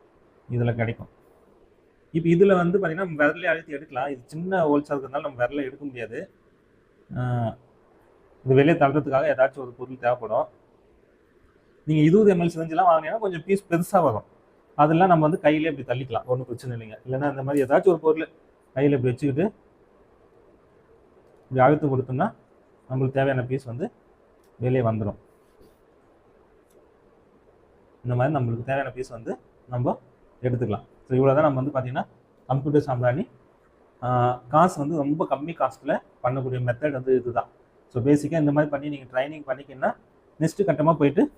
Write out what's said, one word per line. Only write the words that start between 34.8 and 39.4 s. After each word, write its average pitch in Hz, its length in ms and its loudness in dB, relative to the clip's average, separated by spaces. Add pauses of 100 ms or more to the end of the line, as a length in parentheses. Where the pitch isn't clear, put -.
ரொம்ப 151 340 -2
கம்மி 143 240 -4
காஸ்ட்ல 143 480 -4 (220)
பண்ணக்கூடிய 127 360 -4
மெத்தட் 123 320 -2
வந்து 127 240 0
இதுதான். 120 320 -2 (480)
So, 120 80 -2
பேசிக்கா 147 360 2
இந்த 147 120 2
மாதிரி 151 200 2
பண்ணி 143 180 -6
நீங்க 135 160 -10
ட்ரைனிங் 143 400 -4